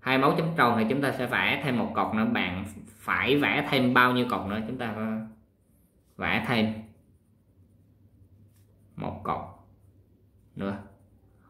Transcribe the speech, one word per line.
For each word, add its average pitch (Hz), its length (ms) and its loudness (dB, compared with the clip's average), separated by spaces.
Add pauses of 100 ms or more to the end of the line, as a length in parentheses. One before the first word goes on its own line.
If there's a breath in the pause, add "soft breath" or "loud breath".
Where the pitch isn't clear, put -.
Hai 131 180 2
mươi 143 120 6
mốt 165 80 2
chấm - 180 0
tròn 117 220 4
thì 110 100 2
chúng 135 140 0
ta 131 100 0
sẽ 123 140 -4
vẽ 113 380 2
thêm 127 140 0
một 101 160 -2
cột 104 200 -2
nữa. 110 100 2
Bạn 95 400 -2 (220)
phải 101 500 0
vẽ 139 340 2
thêm 127 240 4
bao 127 180 6
nhiêu 123 180 2
cột 92 160 -2
nữa? 104 200 -4
Chúng 127 120 -8
ta 117 160 -6 (1200)
vẽ 98 320 -2
thêm 110 260 2 (2250)
một - 280 -8
cột - 160 -4 (1160)
nữa. 98 220 -6 (720 soft breath)